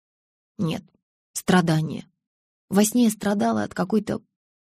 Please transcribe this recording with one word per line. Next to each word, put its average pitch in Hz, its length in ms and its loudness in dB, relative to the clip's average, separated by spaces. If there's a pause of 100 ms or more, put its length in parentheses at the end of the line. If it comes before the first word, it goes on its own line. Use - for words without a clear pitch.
(580)
Нет, - 260 -4 (480)
страдание. 165 760 0 (640)
Во 202 140 4
сне 240 200 2
я 220 60 4
страдала 214 540 -2
от 202 100 -10
какой-то 196 480 -2 (380)